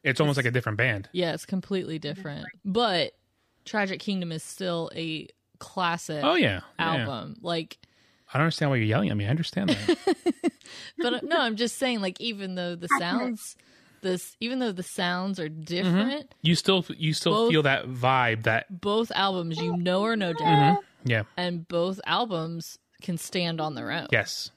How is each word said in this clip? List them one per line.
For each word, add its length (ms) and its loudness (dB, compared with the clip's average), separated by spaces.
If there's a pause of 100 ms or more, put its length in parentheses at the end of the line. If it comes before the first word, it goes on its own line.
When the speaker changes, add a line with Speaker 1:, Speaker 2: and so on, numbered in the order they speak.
Speaker 1:
it's 160 2
almost 180 4
Speaker 2:
It's 60 0
Speaker 1:
like 60 2
a 40 -4
different 240 0
band. 340 0
Speaker 2:
Yeah, 200 0
it's 140 -8
completely 520 -4
different. 480 -10 (180)
But 500 0 (500)
Tragic 360 -2
Kingdom 320 -4
is 100 -8
still 520 -4
a 340 -6 (300)
classic 680 -4
Speaker 1:
Oh, 120 4
yeah. 240 2 (180)
Yeah. 80 0
Speaker 2:
album. 560 -2
Like, 360 -4 (540)
Speaker 1:
I 60 2
don't 60 6
understand 260 2
why 60 2
you're 100 2
yelling 240 2
at 60 0
me. 100 0
I 40 0
understand 400 0
that. 280 2 (500)
Speaker 2:
<laughs> 40 0 (460)
But, 160 0
uh, 80 -4
no, 180 0
I'm 160 2
just 220 0
saying, 220 0
like, 200 -4
even 340 -4
though 200 -4
the 180 -8
Speaker 3:
I 60 4
get 80 -2
it. 120 -2
Speaker 2:
sounds, 380 -6 (460)
this, 380 -4
even 180 -2
though 140 0
the 100 -6
sounds 580 -4
are 80 -4
Speaker 1:
Mm-hmm. 140 -10
Speaker 2:
different, 800 0
Speaker 1:
You 120 4
still, 300 4 (120)
you 180 0
still 180 2
Speaker 2:
both 180 4
Speaker 1:
feel 120 6
that 240 4
vibe 580 2
that 360 0
Speaker 2:
both 320 0
albums, 480 0
you 160 0
know, 280 2
are 120 0
No 180 0
Doubt, 440 6
Speaker 1:
Mm-hmm. 320 -8
Yeah. 120 4 (140)
Speaker 2:
and 320 -4
both 360 0
albums 720 -2 (220)
can 160 -4
stand 440 -2
on 160 -2
their 160 -6
own. 200 -6
Speaker 1:
Yes. 440 -2